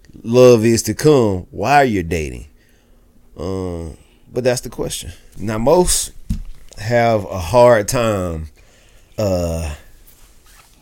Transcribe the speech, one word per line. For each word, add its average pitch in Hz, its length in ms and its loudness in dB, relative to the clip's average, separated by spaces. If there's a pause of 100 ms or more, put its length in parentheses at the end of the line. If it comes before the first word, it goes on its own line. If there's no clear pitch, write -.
(240)
love 120 420 6
is 113 180 2
to 110 100 -4
come 113 580 0
while 135 340 2
you're 101 180 -2
dating? 78 440 -8 (880)
Um, 87 580 -10 (380)
but 127 100 -6
that's 123 180 0
the - 80 -14
question. - 420 -10 (260)
Now, 110 220 -6
most 165 520 2 (680)
have 117 460 0
a 92 140 -10
hard 117 480 6
time, 92 600 -2 (720)
uh, 85 560 -2 (1080)